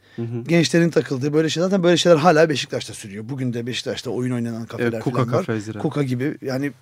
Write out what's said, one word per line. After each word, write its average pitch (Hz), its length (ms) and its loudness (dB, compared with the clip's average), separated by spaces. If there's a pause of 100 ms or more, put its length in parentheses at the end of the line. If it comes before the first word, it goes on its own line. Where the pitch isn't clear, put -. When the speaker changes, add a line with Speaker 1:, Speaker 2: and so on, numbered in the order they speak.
(160)
Speaker 1:
Hı 120 60 -8
hı. 117 260 -6
Speaker 2:
Gençlerin 170 420 4
takıldığı 143 440 0
böyle 156 160 2
şey. 156 140 -2
Zaten 190 200 2
böyle 170 140 6
şeyler 170 200 6
hala 160 320 6
Beşiktaş'ta 131 440 -6
sürüyor. 107 360 -12
Bugün 127 240 -4
de 117 140 -6
Beşiktaş'ta 120 420 -6
oyun 123 240 -2
oynanan 117 320 -6
kafeler 117 280 -2
Speaker 1:
Evet, 110 100 -6
Kuka 123 140 -2
Speaker 2:
falan 123 160 0
var. 170 60 2
Speaker 1:
Cafe 117 200 -2
Zira. 107 200 -10
Speaker 2:
Kuka 147 240 -2
gibi. 127 380 -2
Yani 135 300 -4 (100)